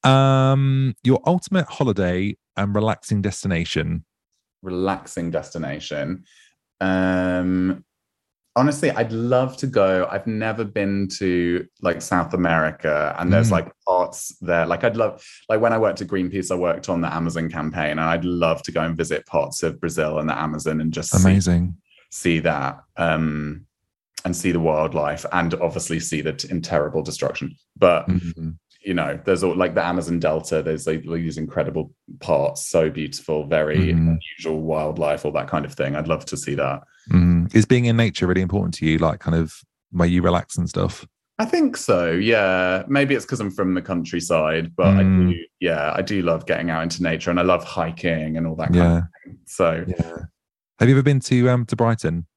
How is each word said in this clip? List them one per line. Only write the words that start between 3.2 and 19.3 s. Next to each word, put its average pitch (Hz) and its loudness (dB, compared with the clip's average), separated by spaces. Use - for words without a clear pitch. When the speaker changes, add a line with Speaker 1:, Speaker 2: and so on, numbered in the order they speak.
Speaker 1:
destination. 85 -2
Speaker 2:
Relaxing 92 -4
destination. 80 -6
Um, 92 0
honestly, 139 2
I'd 113 -2
love 123 0
to 139 -6
go. 95 2
I've 98 -4
never 110 -4
been 98 -2
to, 90 0
like, 87 -2
South 87 0
America, 78 0
and 90 0
there's 113 4
Speaker 1:
Mm. 98 2
Speaker 2:
like, 80 0
parts - -2
there. 85 2
Like, 85 -2
I'd 110 0
love, 107 -2
like, 110 2
when 117 4
I 113 0
worked 104 0
at 95 -8
Greenpeace, 92 -4
I 92 0
worked 90 -2
on 85 0
the 73 -2
Amazon 82 -4
campaign, 78 -4
and 78 -4
I'd 82 0
love 85 0
to - -12
go 82 -2
and 82 -2
visit 80 -4
parts 71 -4